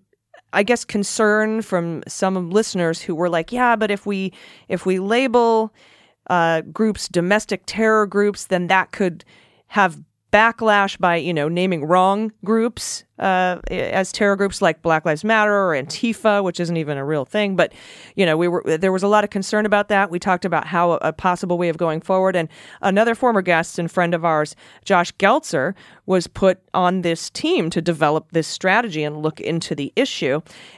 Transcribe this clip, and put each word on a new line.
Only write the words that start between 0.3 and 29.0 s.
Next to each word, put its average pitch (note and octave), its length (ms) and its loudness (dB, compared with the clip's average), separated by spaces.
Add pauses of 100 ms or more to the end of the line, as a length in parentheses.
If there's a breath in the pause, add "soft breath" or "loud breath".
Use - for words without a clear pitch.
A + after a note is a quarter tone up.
I G3+ 100 2
guess, A#3+ 220 0
concern G#3+ 760 0
from E3+ 460 -4
some F#3+ 420 -2
listeners F3 520 -2
who F#3 120 -6
were E3+ 140 -2
like, E3+ 240 -2
"Yeah, A#3+ 240 2
but G#3+ 160 -2
if G3+ 140 -4
we, F#3+ 260 -4 (380 loud breath)
if F#3 160 -4
we F#3 140 0
label, A3+ 760 2 (560 soft breath)
uh, E3 320 2
groups G#3+ 480 -4
domestic F#3 560 0
terror A3 420 2
groups, G3+ 400 -2
then F3+ 200 -2
that F#3+ 260 2
could F3 320 -4 (420 soft breath)
have F3 340 0 (300)
backlash G#3+ 680 2
by, E3+ 200 2
you E3+ 160 -2
know, D3+ 160 0
naming F3 340 0
wrong F#3+ 480 2 (140)
groups, A3+ 580 -2 (160)
uh, F#3 400 0 (120)
as F#3 400 -4
terror G3+ 240 2
groups G3 260 -2
like E3+ 200 0
Black D#3+ 240 0
Lives D3+ 180 -2
Matter G#3+ 300 2
or F#3+ 200 2
Antifa, G3+ 680 -2
which F3+ 180 -4
isn't E3+ 160 -2
even D3 200 -4
a C3+ 60 -6
real C#3+ 220 -2
thing." G3+ 320 -2
But, F3 160 2 (420 loud breath)
you G3 100 2
know, D#3 120 2
we F3 100 2
were, F3 160 -2 (140)
there F#3 160 2
was F#3 100 -2
a G3+ 60 2
lot G#3 160 4
of G#3 40 -8
concern G#3+ 360 -2
about G3+ 240 2
that. G3 200 2
We F3 100 -4
talked F#3 260 -2
about E3 220 -2
how F3 260 2
a, - 80 0
a D#3 100 0
possible F3+ 460 -2
way F3 100 0
of D#3+ 80 -2
going E3 240 -2
forward. F#3+ 380 0
And E3 100 -2 (340 loud breath)
another G#3+ 320 2
former A3+ 280 2
guest E3+ 360 0
and E3+ 140 -4
friend E3+ 220 0
of E3 100 -4
ours, D#3 320 0 (300 soft breath)
Josh F3+ 300 2
Geltzer, G3 580 0 (320 soft breath)
was F#3 200 2
put - 360 0 (120)
on F3+ 280 2
this E3 300 -2
team D4+ 380 0
to E3+ 120 -2
develop D#3+ 500 0
this D#3+ 160 0
strategy F#3+ 560 -2